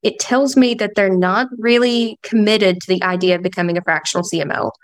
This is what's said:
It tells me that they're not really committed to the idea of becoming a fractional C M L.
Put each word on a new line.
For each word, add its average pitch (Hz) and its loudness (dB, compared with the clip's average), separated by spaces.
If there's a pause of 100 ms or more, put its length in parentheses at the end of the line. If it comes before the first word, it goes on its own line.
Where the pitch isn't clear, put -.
It 220 -2
tells 262 0
me 247 4
that 214 -4
they're 196 2
not 185 0 (100)
really 233 0
committed 208 2
to - -16
the 185 0
idea 185 0
of 170 -6
becoming 175 -2
a 175 -4
fractional 165 -2
C 170 -6
M 151 -4
L. 117 -4 (120)